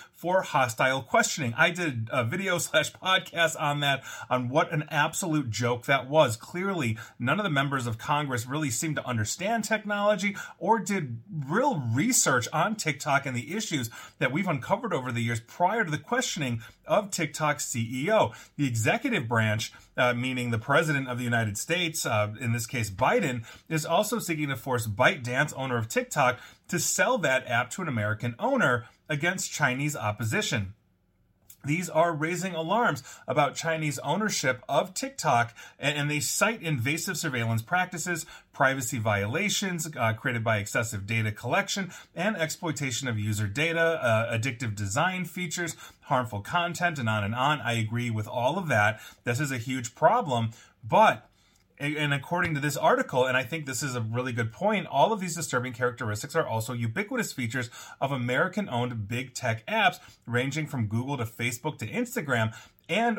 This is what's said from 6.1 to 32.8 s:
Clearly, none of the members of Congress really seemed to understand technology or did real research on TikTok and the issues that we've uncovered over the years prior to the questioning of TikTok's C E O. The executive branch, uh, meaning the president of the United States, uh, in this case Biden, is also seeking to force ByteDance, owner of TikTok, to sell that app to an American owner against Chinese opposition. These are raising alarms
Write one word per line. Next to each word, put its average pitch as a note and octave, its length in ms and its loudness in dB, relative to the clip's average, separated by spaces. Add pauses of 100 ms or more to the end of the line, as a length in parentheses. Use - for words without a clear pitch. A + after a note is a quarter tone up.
Clearly, E3+ 600 -2 (220)
none C#3 220 2
of G#3 40 -2
the F#3+ 60 0
members C#3 380 2
of A2+ 100 -4
Congress C#3 480 0
really C#3+ 240 -2
seemed D#3 240 -2
to - 120 -4
understand F3 580 -2
technology G#3 720 0 (240)
or G#3+ 180 4
did D#3+ 420 -2 (280)
real A3 340 2 (100)
research C#3 600 4
on F#3+ 240 0
TikTok C#3+ 500 0
and B2+ 100 -4
the C3+ 200 -6
issues C#3+ 340 -4 (300)
that C3+ 100 2
we've F3+ 160 -2
uncovered F#3 480 -2
over B2+ 160 -2
the A#2 100 -2
years A#2 200 -2
prior G3+ 440 0
to D#3+ 60 -4
the D3 80 -2
questioning C3+ 640 -2 (240)
of G3+ 240 2
TikTok's D3 540 -2
C B2 400 -4
E G3+ 80 2
O. D#3 200 4 (240)
The C#3+ 120 2
executive D3 580 0
branch, A2 460 2 (240)
uh, B2 180 4
meaning B2 380 -2
the A2+ 60 0
president C#3+ 500 2
of B2 100 -4
the B2 60 -4
United A2+ 340 0
States, E3+ 480 -2
uh, G#2+ 340 0
in A#2 120 0
this A#2 140 -2
case A#2 180 -2
Biden, B2+ 600 2 (240)
is D#3+ 160 0
also G#3 320 2
seeking D3+ 300 -2
to C3+ 80 -2
force A#2 300 -2
ByteDance, B2+ 720 2
owner C3 220 -2
of A2+ 100 -2
TikTok, B2+ 500 2 (300)
to F3 100 -2
sell G#3+ 380 2
that C3 320 2
app A#2+ 220 0
to - 100 -10
an E3+ 80 -4
American A2 500 0
owner F3+ 460 2 (240)
against E3 420 -2
Chinese C#3+ 460 0
opposition. A2 800 0 (920)
These D#3+ 240 0
are E3 240 4
raising E3+ 420 -2
alarms E3+ 480 0 (240)